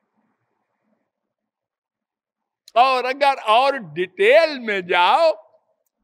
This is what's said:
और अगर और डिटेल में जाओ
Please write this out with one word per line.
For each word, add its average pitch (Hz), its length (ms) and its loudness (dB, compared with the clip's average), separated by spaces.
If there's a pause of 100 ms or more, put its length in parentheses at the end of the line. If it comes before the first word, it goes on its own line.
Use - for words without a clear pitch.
(2750)
और 254 300 0
अगर 269 360 -2
और 262 360 0
डिटेल 214 840 0
में 202 280 -8
जाओ 208 760 0 (420)